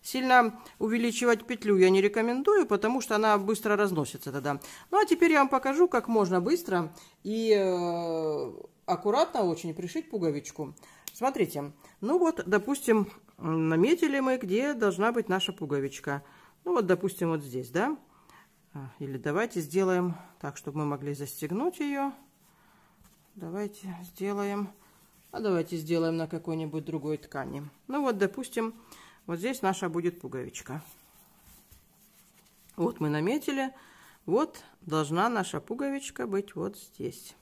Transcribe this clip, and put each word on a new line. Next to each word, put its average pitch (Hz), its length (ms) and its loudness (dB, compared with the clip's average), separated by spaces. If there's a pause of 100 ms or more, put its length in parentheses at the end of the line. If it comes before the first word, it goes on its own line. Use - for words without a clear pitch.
Сильно 254 580 4 (200)
увеличивать 233 640 2
петлю 214 320 2
я 185 120 10
не 190 120 6
рекомендую, 240 640 4
потому 226 360 0
что 220 140 -2
она 214 220 6
быстро 208 400 0
разносится 160 540 0
тогда. 139 280 -2 (320)
Ну, 381 80 6
а 427 60 6
теперь 339 260 4
я 302 80 6
вам 269 100 6
покажу, 277 380 4
как 240 200 0
можно 185 340 4
быстро 185 500 0 (320)
и, 220 320 2
э, 170 960 0 (340)
аккуратно 226 580 0
очень 170 300 -2
пришить 180 360 -8
пуговичку. 151 640 -4 (400)
Смотрите, 175 580 -2 (300)
ну 285 180 2
вот, 330 260 2
допустим, 208 640 2 (300)
наметили 170 840 2
мы, 262 180 2
где 247 360 0
должна 214 380 2
быть 233 180 -2
наша 190 240 0
пуговичка. 143 720 -4 (400)
Ну 175 100 0
вот, 190 120 2
допустим, 180 440 0
вот 160 140 -2
здесь, 127 260 -8
да? 220 280 -2 (760)
А, 135 260 -12
или 135 180 -8
давайте 170 440 -2
сделаем 180 540 0 (240)
так, 143 180 -10
чтобы 147 220 -8
мы 151 60 -2
могли 143 300 -4
застегнуть 165 640 -6
ее. 277 340 -4 (1200)
Давайте 190 680 -10
сделаем, 202 680 -4 (600)
а - 80 -10
давайте 175 380 0
сделаем 165 400 0
на 160 100 -2
какой-нибудь 160 580 -6
другой 151 320 -4
ткани. 135 460 -10 (240)
Ну 277 140 -4
вот, 240 160 0
допустим, 226 580 -2 (500)
вот 170 140 -6
здесь 247 220 -4
наша 190 280 0
будет 170 320 -2
пуговичка. 127 600 -10 (1900)
Вот - 240 -2
мы 156 100 0
наметили. 269 640 -2 (540)
Вот 262 360 0 (180)
должна 156 480 0
наша 185 300 -4
пуговичка 277 680 -6
быть 202 280 -4
вот 190 220 -6
здесь. - 640 -12